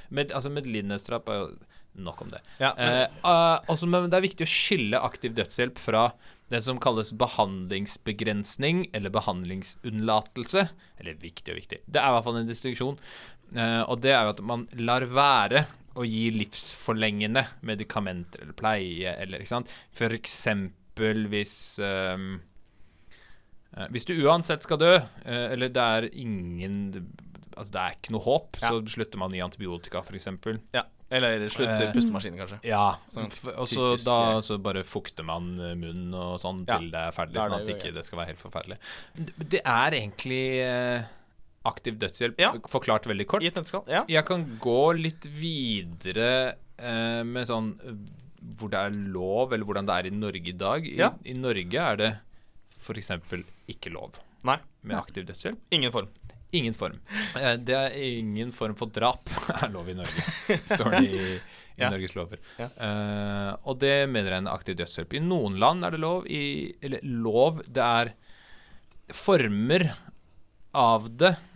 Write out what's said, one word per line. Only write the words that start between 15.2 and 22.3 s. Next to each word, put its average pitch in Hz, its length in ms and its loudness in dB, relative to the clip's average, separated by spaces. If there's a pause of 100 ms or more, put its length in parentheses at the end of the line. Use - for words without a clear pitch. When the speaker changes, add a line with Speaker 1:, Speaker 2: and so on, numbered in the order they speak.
Speaker 1:
å 123 80 -2
gi 113 260 0
livsforlengende 110 1160 0 (160)
medikamenter 101 800 -4
eller 76 160 -16
pleie, 92 600 -2
eller, 95 220 -8
ikke 101 140 -6
sant? 123 160 -4 (220)
For 113 200 0
eksempel 110 1200 0
hvis, 104 220 -2 (260)
ehm, 95 540 -2 (1400)